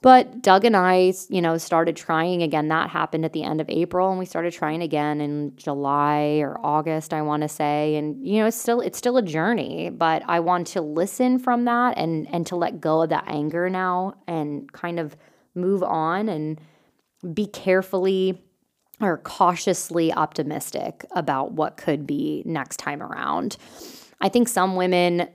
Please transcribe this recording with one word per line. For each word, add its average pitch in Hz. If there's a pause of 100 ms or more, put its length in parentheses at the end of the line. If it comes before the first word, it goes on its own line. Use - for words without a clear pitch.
But 254
Doug 196
and 226
I, 185 (160)
you 185
know, 165
started 165
trying 170
again. 151
That 160
happened 160
at 160
the 156
end 156
of 156
April, 180
and 185
we 185
started 170
trying 160
again 151
in 147
July 147
or 147
August, 156
I 156
wanna 151
say. 151
And, 151
you 208
know, 214
it's 226
still, 233
it's -
still 247
a 254
journey, 165
but 160
I 170
want 175
to 190
listen 196
from 240
that 240
and, 160
and 170
to 180
let 170
go 160
of 160
that 160
anger 160
now 185 (120)
and 147
kind 175
of 156 (380)
move 180
on 170
and 156 (720)
be 202
carefully 185 (580)
or 175
cautiously 170
optimistic -
about 143
what 156
could 147
be 151
next 151
time 147
around. - (640)
I 196
think 240
some 185
women 175